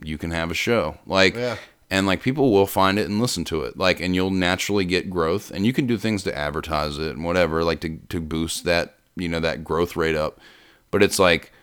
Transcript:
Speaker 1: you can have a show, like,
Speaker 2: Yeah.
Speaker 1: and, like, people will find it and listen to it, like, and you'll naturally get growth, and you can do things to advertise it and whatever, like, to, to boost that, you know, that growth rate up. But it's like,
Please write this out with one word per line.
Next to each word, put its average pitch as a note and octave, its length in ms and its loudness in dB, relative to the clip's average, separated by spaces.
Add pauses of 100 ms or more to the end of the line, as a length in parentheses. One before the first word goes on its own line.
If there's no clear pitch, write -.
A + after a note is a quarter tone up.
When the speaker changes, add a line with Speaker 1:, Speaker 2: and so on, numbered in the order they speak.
Speaker 1:
you D2+ 160 -8
can E2+ 120 -6
have E2 200 -4
a - 40 -4
show, F2+ 520 -2
like, F#2+ 280 4
Speaker 2:
Yeah. A#2+ 220 -4 (340)
Speaker 1:
and, G2 160 2
like, F2+ 160 0
people C3+ 300 2
will G2 140 6
find F#2+ 320 2
it E2+ 100 0
and G#2 120 -2
listen G#2 260 -2
to D#2+ 160 -4
it, A#1 140 -8
like, F#2 240 2
and F2+ 140 0
you'll F#2 160 2
naturally F#2 540 0
get F#2 260 0
growth, F2 400 -2
and G2 160 -2
you B2 60 4
can C#3 140 0
do A#2 120 2
things G#2+ 260 -2
to F#2 140 -4
advertise D2+ 600 -4
it D#2 180 -6
and D#2+ 80 -8
whatever, E2+ 400 2
like, E2 160 0
to, D#2+ 180 -6 (120)
to F2 100 -4
boost D#2+ 440 -4
that, E2+ 300 0 (220)
you F2 120 -4
know, E2 120 -2
that D#2+ 240 -4
growth E2+ 320 -2
rate D#2+ 180 0
up. D2+ 240 -4 (520)
But G2+ 120 2
it's - 160 4
like, F2 320 4 (120)